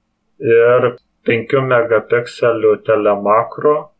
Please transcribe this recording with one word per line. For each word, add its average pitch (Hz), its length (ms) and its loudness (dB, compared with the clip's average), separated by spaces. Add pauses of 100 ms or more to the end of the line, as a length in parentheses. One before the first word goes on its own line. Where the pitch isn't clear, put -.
(400)
ir 117 460 2 (360)
penkių 123 400 -2
megapikselių 117 1160 0
telemakro. 107 920 0 (260)